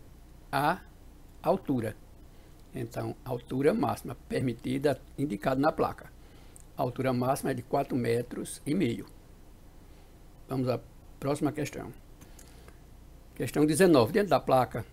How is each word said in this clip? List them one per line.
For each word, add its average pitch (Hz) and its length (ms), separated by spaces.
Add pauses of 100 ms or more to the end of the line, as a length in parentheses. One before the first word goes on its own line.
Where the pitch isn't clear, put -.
(520)
à 147 300 (600)
altura. 135 540 (760)
Então, 117 500
altura 131 500
máxima 120 420 (120)
permitida 135 720 (180)
indicada 135 440
na 151 100
placa. - 400 (680)
A - 40
altura 127 320
máxima 127 380
é - 20
de 120 80
quatro 139 340
metros 120 680
e 143 100
meio. 170 300 (1400)
Vamos 131 180
à 120 120 (400)
próxima 143 320
questão. - 400 (1400)
Questão 147 320
dezenove. 151 460
Dentro 202 180
da 135 100
placa, 127 540